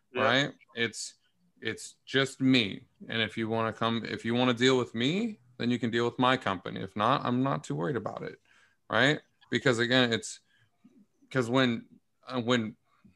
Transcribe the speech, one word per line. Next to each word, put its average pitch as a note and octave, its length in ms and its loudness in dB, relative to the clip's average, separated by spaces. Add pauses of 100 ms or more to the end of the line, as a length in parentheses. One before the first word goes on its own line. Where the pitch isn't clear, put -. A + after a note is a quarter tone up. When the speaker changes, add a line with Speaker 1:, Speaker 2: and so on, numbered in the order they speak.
(140)
Speaker 1:
Yeah. B2 80 0
Speaker 2:
right? C3 300 2 (220)
It's, A#2 400 -6 (460)
it's - 360 -8 (100)
just C3 340 0
me. B2+ 420 2 (260)
And A2+ 120 -4
if G#2+ 160 -4
you A2+ 120 -4
wanna A2+ 240 -2
come, A2+ 360 -2
if - 160 -8
you A2+ 100 -2
wanna B2+ 200 2
deal B2+ 240 4
with A#2+ 160 -4
me, F#3 440 -2 (200)
then A#2 120 0
you B2 80 0
can A#2 120 -2
deal A#2 140 0
with A#2+ 140 -2
my B2+ 180 4
company. G#2+ 460 -4
If F#2+ 140 -12
not, A#2 280 2
I'm B2 180 0
not C#3+ 220 -2
too C#3+ 100 -6
worried D#3 220 -2
about G#2+ 260 -8
it, - 160 -12 (500)
right? C3 300 4 (320)
Because A#2+ 300 2
again, A#2+ 320 4
it's, - 280 -6 (920)
'cause A#2+ 200 0
when, B2 340 2 (440)
uh, B2+ 120 -6
when, A#2 360 0 (400)